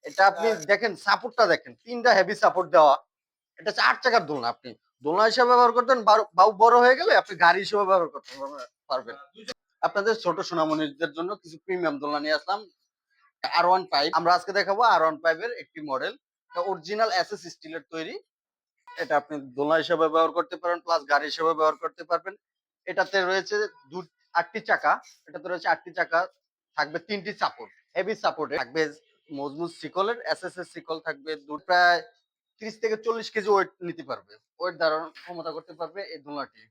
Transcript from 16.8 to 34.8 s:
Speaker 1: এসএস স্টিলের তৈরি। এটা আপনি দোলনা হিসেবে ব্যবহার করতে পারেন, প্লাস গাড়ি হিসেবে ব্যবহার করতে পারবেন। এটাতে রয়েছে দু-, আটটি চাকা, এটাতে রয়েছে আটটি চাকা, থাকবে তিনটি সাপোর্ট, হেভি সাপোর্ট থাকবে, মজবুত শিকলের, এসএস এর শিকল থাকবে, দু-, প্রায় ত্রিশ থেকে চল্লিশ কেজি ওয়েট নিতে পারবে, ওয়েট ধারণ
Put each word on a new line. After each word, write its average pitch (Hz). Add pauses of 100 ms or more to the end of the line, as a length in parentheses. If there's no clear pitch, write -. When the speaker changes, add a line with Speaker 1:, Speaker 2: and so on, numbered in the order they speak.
Speaker 1:
এসএস 180 (100)
স্টিলের 160
তৈরি। 170 (800)
এটা 151
আপনি 147 (220)
দোলনা 147
হিসেবে 160
ব্যবহার 160
করতে 170
পারেন, 175
প্লাস 170
গাড়ি 147
হিসেবে 160
ব্যবহার 156
করতে 160
পারবেন। 170 (500)
এটাতে 185
রয়েছে 190 (240)
দু-, 175 (200)
আটটি 170
চাকা, 185 (260)
এটাতে 156
রয়েছে 175
আটটি 170
চাকা, 170 (500)
থাকবে 151
তিনটি 202
সাপোর্ট, 135 (260)
হেভি 190
সাপোর্ট 156
থাকবে, 131 (520)
মজবুত 143
শিকলের, 196
এসএস 160
এর 180
শিকল 160
থাকবে, 151
দু-, 147
প্রায় 175 (560)
ত্রিশ 220
থেকে 220
চল্লিশ 226
কেজি 208
ওয়েট 190 (100)
নিতে 165
পারবে, 104 (260)
ওয়েট 175
ধারণ 160